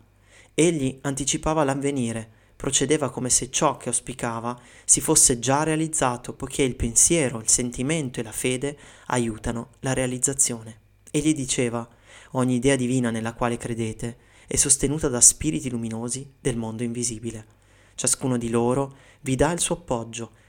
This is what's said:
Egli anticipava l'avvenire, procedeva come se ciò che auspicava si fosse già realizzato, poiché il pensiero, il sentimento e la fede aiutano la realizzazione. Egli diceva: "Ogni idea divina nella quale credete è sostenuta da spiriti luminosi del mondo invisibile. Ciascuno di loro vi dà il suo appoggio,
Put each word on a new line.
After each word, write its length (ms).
Egli 480
anticipava 600
l'avvenire, 680
procedeva 540
come 180
se 220
ciò 260
che 140
auspicava 680
si 160
fosse 380
già 240
realizzato, 720
poiché 300
il 120
pensiero, 640
il 100
sentimento 720
e 20
la 100
fede 460
aiutano 720
la 120
realizzazione. 880
Egli 240
diceva: 520
"Ogni 220
idea 220
divina 340
nella 240
quale 240
credete 580
è 100
sostenuta 520
da 120
spiriti 480
luminosi 720
del 160
mondo 260
invisibile. 640
Ciascuno 440
di 100
loro 480
vi 140
dà 160
il 80
suo 160
appoggio, 560